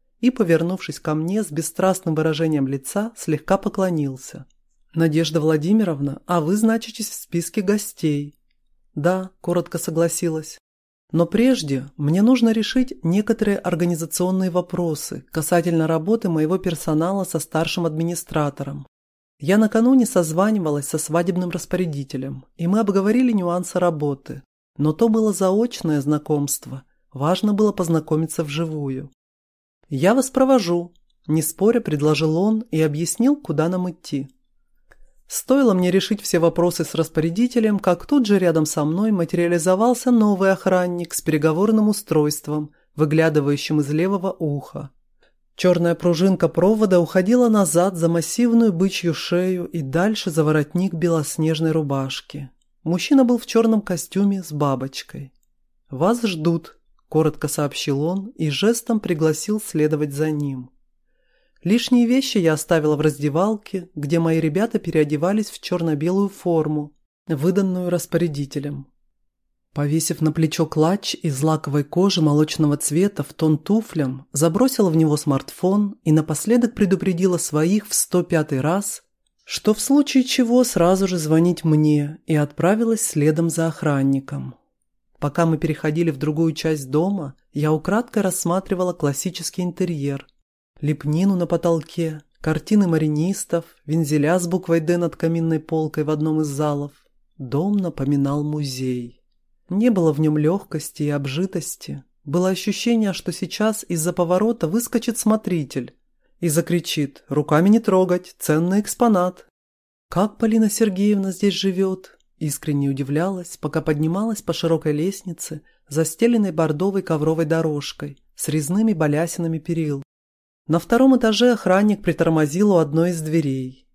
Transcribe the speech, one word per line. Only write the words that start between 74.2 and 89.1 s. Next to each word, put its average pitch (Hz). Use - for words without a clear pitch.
забросила 180
в 160
него 156
смартфон 190
и 160
напоследок 214
предупредила 185
своих 170
в -
сто -
пятый 156
раз, 175
что -
в 214
случае 277
чего 254
сразу 185
же 180
звонить 165
мне, 151
и 160
отправилась 214
следом 156
за 165
охранником. 139
Пока 147
мы 160
переходили 156
в 135
другую 151
часть 151
дома, 160
я 151
украдкой 202
рассматривала 180
классический 170